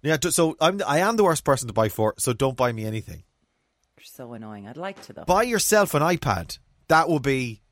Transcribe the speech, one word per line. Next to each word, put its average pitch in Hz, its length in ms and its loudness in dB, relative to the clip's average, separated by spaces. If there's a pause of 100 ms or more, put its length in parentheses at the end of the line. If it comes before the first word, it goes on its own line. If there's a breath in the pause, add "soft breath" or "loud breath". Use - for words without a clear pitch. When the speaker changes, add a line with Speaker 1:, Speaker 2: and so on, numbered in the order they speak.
Speaker 1:
Yeah, 156 140 0
d-, 175 140 -2
so 160 300 2
I'm, 185 260 2
I 143 140 0
am 220 160 0
the 214 80 4
worst 165 200 0
person 131 240 0
to 110 60 -10
buy 110 140 2
for, 107 300 -2
so 127 140 -2
don't 131 240 -2
buy 123 160 0
me 110 120 -8
anything. 107 400 -10 (760)
Speaker 2:
You're - 60 -20
so 120 300 -18
annoying. 107 340 -14
I'd 123 80 -16
like 190 300 -12
to, - 60 -20
though. - 120 -16
Speaker 1:
Buy 190 200 4
yourself 214 500 2
an 147 80 4
iPad. 143 560 -2 (300)
That 160 200 6
will 156 120 2
be 127 520 -4